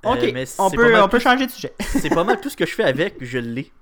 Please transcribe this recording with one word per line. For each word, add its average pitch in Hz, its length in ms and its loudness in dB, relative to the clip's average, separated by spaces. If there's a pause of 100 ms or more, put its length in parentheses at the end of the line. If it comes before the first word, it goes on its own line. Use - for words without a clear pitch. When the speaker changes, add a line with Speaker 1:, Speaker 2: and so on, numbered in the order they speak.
Speaker 1:
Euh, 214 80 2
Speaker 2:
Ok, 247 80 0 (140)
Speaker 1:
mais 131 100 -6 (140)
Speaker 2:
on 196 100 2
Speaker 1:
c'est 196 80 -2
Speaker 2:
peut, 233 60 4
Speaker 1:
pas 233 80 6
mal 220 140 6
Speaker 2:
on 190 40 2
peut 233 80 0
Speaker 1:
tout 240 80 2
Speaker 2:
changer 262 220 2
de 254 40 -8
sujet. - 260 -12
<laughs> - 40 -10
Speaker 1:
c'est - 300 -2
pas 165 140 2
mal 214 140 0
tout 277 120 -8
ce - 80 -14
que 170 80 0
je - 80 -8
fais 220 100 -2
avec, 160 300 0 (100)
je 123 140 -6
l'ai. 120 440 -8